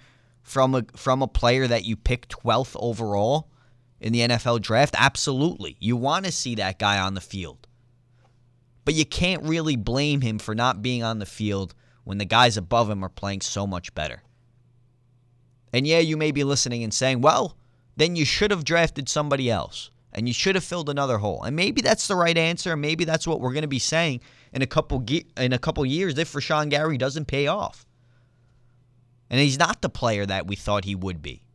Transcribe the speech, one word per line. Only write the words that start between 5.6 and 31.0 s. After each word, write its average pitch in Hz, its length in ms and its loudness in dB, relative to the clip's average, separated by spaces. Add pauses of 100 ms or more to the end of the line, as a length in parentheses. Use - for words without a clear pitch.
You 117 160 2
wanna 160 360 0
see - 240 -4
that 95 220 -2
guy 101 200 2
on 95 160 0
the 95 60 -8
field. 87 460 -12 (1200)
But 151 100 2
you 156 100 4
can't 180 380 0
really 156 340 0
blame 135 460 0
him 113 160 0
for 110 160 -6
not 113 280 0
being 123 200 -2
on 113 160 -2
the 101 80 -6
field 98 480 -4 (300)
when 98 140 -6
the 101 60 -2
guys 113 320 4
above 107 340 2
him 98 140 -4
are 90 60 -8
playing 98 320 -6
so 101 240 -4
much 90 280 -6
better. 71 280 -6 (1500)
And 131 140 2
yeah, 160 120 4
you 160 180 4
may 151 160 0
be 139 120 0
listening 127 400 0
and 107 80 -6
saying, 131 280 0
"Well, 156 360 2 (400)
then 170 200 2
you 156 80 2
should 208 260 2
have 175 140 -2
drafted 156 440 0
somebody 143 420 0
else, - 400 -4 (220)
and 117 140 -2
you 120 80 0
should 190 200 0
have 185 100 -2
filled 170 240 -6
another 139 300 0
hole." 101 260 -4
And 135 100 -4
maybe 196 280 0
that's - 260 2
the 196 80 0
right 170 200 4
answer, 165 360 0
and 151 80 -2
maybe 156 240 -2
that's 160 220 0
what 165 140 0
we're 127 120 -2
gonna 151 160 -2
be 135 100 -2
saying 156 420 0 (320)
in 131 100 -2
a 131 40 0
couple 139 340 0
ge-, 127 260 -2 (100)
in 127 160 2
a 123 60 2
couple 147 260 -2
years 147 340 0
if 165 140 -2
Rashawn 151 380 0
Gary 147 260 2
doesn't 135 300 -2
pay 139 200 0
off. - 400 -4 (1500)
And 123 60 2
he's 139 220 4
not 170 200 2
the 170 80 0
player 104 380 -2
that 95 220 -2
we 98 80 -4
thought 104 280 -2
he 95 120 -4
would 90 260 -6